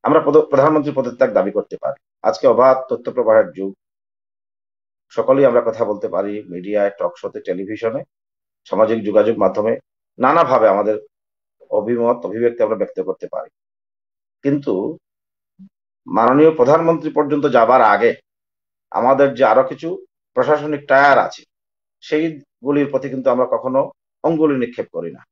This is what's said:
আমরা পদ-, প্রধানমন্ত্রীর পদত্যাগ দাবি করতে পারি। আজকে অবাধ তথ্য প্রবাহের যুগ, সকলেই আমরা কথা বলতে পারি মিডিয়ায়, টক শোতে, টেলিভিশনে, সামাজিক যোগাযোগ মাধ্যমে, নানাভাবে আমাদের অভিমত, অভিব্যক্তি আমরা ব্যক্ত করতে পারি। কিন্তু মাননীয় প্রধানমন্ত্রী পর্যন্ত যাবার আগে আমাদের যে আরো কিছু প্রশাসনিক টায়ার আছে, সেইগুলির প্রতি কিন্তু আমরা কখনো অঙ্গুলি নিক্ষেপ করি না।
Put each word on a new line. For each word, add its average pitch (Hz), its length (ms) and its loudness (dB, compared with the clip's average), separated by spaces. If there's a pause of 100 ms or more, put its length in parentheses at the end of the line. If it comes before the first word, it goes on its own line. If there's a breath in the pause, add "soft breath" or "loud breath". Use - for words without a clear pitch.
আমরা 156 160 2
পদ-, 151 320 4
প্রধানমন্ত্রীর 143 480 2
পদত্যাগ 123 340 0
দাবি 95 180 0
করতে - 260 -6
পারি। - 220 -8 (220)
আজকে - 260 -2
অবাধ 127 300 4 (120)
তথ্য 117 220 -8
প্রবাহের 110 400 2
যুগ, 95 200 -10 (1400)
সকলেই 135 320 2
আমরা 120 220 4
কথা 113 180 -4
বলতে 104 300 -6
পারি 101 180 -4 (160)
মিডিয়ায়, 101 500 -2
টক 87 180 -4
শোতে, - 240 -12
টেলিভিশনে, 95 600 -6 (680)
সামাজিক 110 360 0
যোগাযোগ 104 340 2
মাধ্যমে, 104 360 -2 (460)
নানাভাবে 131 500 2
আমাদের 101 260 0 (760)
অভিমত, 117 560 -2
অভিব্যক্তি 117 380 -4
আমরা 104 180 -2
ব্যক্ত - 200 -6
করতে - 260 -8
পারি। - 220 -12 (920)
কিন্তু 139 300 -2 (1300)
মাননীয় 127 480 4
প্রধানমন্ত্রী 160 640 2
পর্যন্ত 147 280 -2 (120)
যাবার 120 240 4
আগে 107 300 4 (800)
আমাদের 135 420 2
যে 120 120 0
আরো 117 180 4
কিছু - 240 -8 (480)
প্রশাসনিক 143 520 -2
টায়ার 139 320 6
আছে, 92 220 -4 (640)
সেইগুলির 147 880 -4
প্রতি 135 180 -4
কিন্তু 131 200 -4
আমরা 123 220 0
কখনো 127 280 -2 (440)
অঙ্গুলি 156 340 0
নিক্ষেপ 120 340 -6
করি 82 200 -10
না। 65 100 -20 (100)